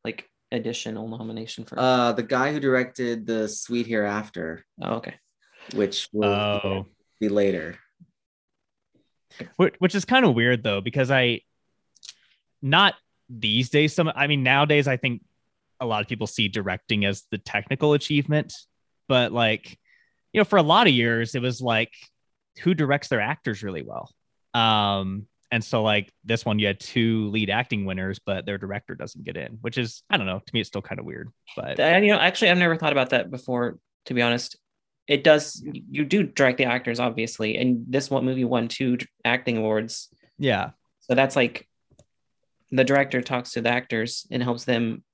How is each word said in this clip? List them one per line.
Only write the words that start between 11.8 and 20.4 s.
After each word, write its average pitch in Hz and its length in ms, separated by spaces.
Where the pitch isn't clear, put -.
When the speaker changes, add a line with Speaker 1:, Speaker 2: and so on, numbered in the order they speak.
Speaker 3:
not 170 340
these 117 400
days, 147 240
some, 160 220
I 143 120
mean, 143 160
nowadays, 143 440
I 127 100
think 120 260
a 127 60
lot 107 160
of 104 60
people 110 200
see 107 200
directing 101 580
as 98 260
the 110 80
technical 135 540
achievement, 147 600
but, 123 240
like, 110 480
you 214 60
know, 208 60